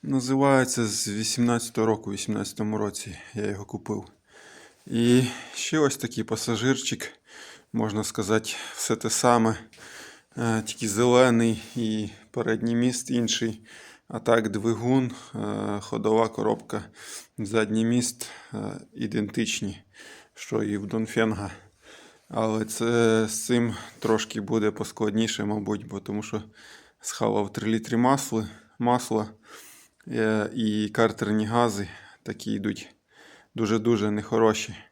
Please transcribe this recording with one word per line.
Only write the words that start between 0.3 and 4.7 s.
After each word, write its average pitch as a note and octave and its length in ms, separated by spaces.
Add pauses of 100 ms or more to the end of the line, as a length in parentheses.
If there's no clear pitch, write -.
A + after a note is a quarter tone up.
з G#2 220
вісімнадцятого A2+ 800
року, G#2+ 220
в G2+ 40
вісімнадцятому G#2+ 640
році G2+ 400 (160)
я G#2 120
його G2+ 200
купив. G#2 400 (800)